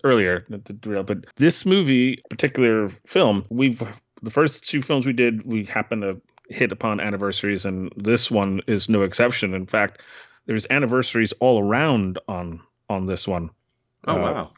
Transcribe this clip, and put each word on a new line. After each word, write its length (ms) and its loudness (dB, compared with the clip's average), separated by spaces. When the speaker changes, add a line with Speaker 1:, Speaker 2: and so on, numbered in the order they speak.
Speaker 1:
earlier, 440 2
not 180 -12
to 60 -16
derail, 300 -6
but 240 -6
this 300 2
movie, 640 2
particular 580 2
film, 600 2
we've, 320 0
the 80 -10
first 360 0
two 140 -2
films 240 -2
we 80 0
did, 320 0
we 200 -4
happened 380 -4
to 180 -6
hit 220 0
upon 300 -4
anniversaries, 680 -4
and 300 -6
this 340 0
one 380 0
is 200 -2
no 140 4
exception. 520 0
In 120 -8
fact, 340 -2
there's 240 -4
anniversaries 680 0
all 200 4
around 680 0
on, 320 -8
on 180 -2
this 200 -4
one. 240 -4
Speaker 2:
Oh, 80 0
Speaker 1:
Uh, 60 0
Speaker 2:
wow. 380 -4